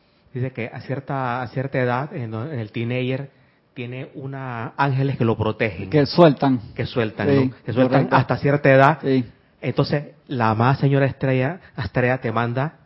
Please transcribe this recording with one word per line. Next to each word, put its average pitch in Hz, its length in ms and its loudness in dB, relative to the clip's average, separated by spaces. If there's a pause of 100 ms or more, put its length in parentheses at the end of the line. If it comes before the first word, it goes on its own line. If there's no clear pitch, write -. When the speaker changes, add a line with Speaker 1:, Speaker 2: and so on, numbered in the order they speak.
(360)
Speaker 1:
dice 127 160 -4
que 110 160 -6
a - 140 -12
cierta, 131 600 -4
a 123 60 -8
cierta 135 320 -4
edad, 127 340 -2
en, 120 200 -8
en 123 260 -6
el 107 100 -8
teenager, 127 600 -4 (420)
tiene 127 420 -12
una, 135 600 -10
ángeles 139 420 2
que 131 60 0
lo 113 140 2
protegen. 107 520 -2
Speaker 2:
Que 147 160 4
sueltan. 139 540 4 (160)
Speaker 1:
Que 120 100 -4
sueltan, 110 440 -2
Speaker 2:
Sí, 139 160 4
Speaker 1:
¿no? 131 100 -4 (100)
Que 123 60 -6
sueltan 127 300 2
Speaker 2:
correcto. - 160 2
Speaker 1:
hasta 127 200 0
cierta 143 320 2
edad. 135 320 6
Speaker 2:
Sí. 135 220 0 (380)
Speaker 1:
Entonces, 143 460 -2 (200)
la 120 220 0
amada 117 260 2
señora 139 300 2
Estrella, 131 560 -2 (160)
Estrella 123 420 -2
te 113 140 -4
manda 120 400 -2 (120)